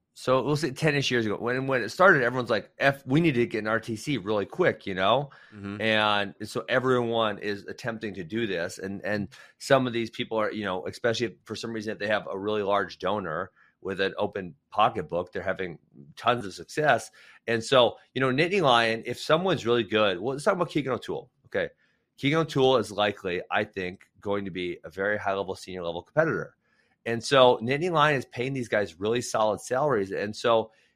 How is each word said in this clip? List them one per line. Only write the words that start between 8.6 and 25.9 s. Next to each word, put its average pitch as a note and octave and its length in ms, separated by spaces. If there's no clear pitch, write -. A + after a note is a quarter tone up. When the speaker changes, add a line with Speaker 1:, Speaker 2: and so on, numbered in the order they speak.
Speaker 1:
And, G2 260
and G2+ 240
some C3+ 280
of A#2+ 60
these A2+ 180
people A2+ 260
are, G#2+ 140
you G#2 140
know, F#2 240
especially A2+ 400
if F2+ 40
for A2 100
some A2+ 180
reason A2 200
if F2+ 80
they G2+ 80
have G2+ 200
a F#2+ 80
really G#2 280
large G2 340
donor F#2 540
with F#2+ 200
an F#2+ 180
open G2 380
pocketbook, F#2 600
they're F#2+ 80
having F2+ 380
tons A#2+ 280
of F#2 80
success. C3 600
And A#2 160
so, A#2+ 320
you B2+ 80
know, C3 100
Nittany E3+ 300
Lion, A#2 460
if A#2+ 140
someone's D#3+ 440
really A#2+ 200
good, G#2+ 340
well, A#2 160
let's D3 100
talk G3+ 100
about F3 140
Keegan C3+ 240
O'Toole. F#2+ 380
Okay. F2+ 220
Keegan D3 240
O'Toole C3 380
is G#2 120
likely, G2 500
I G#2 100
think, F#2 380
going G2+ 260
to F#2+ 40
be F2 320
a E2 80
very G2 260
high-level, G2 380
senior-level F2 480